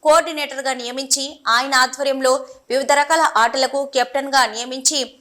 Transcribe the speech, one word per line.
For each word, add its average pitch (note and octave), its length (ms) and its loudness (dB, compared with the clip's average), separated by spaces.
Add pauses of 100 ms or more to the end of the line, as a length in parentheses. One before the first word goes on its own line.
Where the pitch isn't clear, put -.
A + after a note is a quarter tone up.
కోఆర్డినేటర్గా D4+ 760 2
నియమించి, C4+ 440 -6 (300)
ఆయన C4+ 180 0 (120)
ఆధ్వర్యంలో C4 480 0 (380)
వివిధ C4+ 280 0
రకాల D#4+ 240 2 (200)
ఆటలకు C4 360 0 (160)
కెప్టెన్గా C4+ 460 0 (120)
నియమించి B3+ 460 -4 (220)